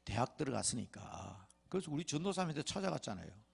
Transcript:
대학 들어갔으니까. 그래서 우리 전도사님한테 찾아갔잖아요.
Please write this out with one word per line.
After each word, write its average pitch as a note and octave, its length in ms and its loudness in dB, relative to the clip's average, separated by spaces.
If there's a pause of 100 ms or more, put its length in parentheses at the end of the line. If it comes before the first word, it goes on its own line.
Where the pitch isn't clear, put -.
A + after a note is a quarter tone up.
대학 A2 320 2
들어갔으니까. G#2 1120 -2 (220)
그래서 F3+ 220 0
우리 D3+ 120 0
전도사님한테 E3 600 2
찾아갔잖아요. C3+ 680 0 (220)